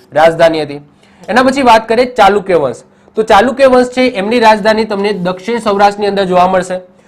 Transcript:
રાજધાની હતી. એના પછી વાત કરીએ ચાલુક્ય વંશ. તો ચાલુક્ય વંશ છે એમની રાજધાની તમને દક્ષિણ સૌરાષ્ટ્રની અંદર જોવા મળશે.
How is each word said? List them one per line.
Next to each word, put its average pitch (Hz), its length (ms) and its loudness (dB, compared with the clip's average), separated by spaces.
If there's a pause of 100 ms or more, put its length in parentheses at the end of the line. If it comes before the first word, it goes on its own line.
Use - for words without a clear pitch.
(140)
રાજધાની 160 480 2
હતી. 143 180 -10 (500)
એના 233 140 0
પછી 269 180 0
વાત 226 280 2
કરીએ 233 160 0
ચાલુક્ય 196 500 0
વંશ. 135 200 -2 (400)
તો 214 80 -2
ચાલુક્ય 233 420 2
વંશ 254 220 4
છે 254 140 -4
એમની 240 380 -2
રાજધાની 220 460 2
તમને 208 280 -4
દક્ષિણ 185 460 -6
સૌરાષ્ટ્રની 208 480 0
અંદર 196 160 -2
જોવા 180 240 2
મળશે. 185 320 -4 (280)